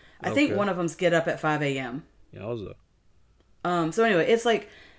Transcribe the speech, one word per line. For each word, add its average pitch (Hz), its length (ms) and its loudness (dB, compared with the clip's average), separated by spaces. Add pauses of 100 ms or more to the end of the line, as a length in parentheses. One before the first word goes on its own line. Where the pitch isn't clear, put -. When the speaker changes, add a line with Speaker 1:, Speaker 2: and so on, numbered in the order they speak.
(220)
Speaker 1:
I 185 100 -4
think 277 180 2
Speaker 2:
Okay. 202 80 0
Speaker 1:
one 202 100 0
of 185 80 -2
them's 170 200 -4
get 170 180 2
up 165 160 2
at - 100 -4
five 151 220 -2
A 139 160 -2
M. 131 260 -8 (320)
Speaker 2:
Yowza. 104 380 -10 (880)
Speaker 1:
Um, 170 300 0
so 226 100 2
anyway, 196 260 4
it's 226 140 4
like, 226 260 0 (300)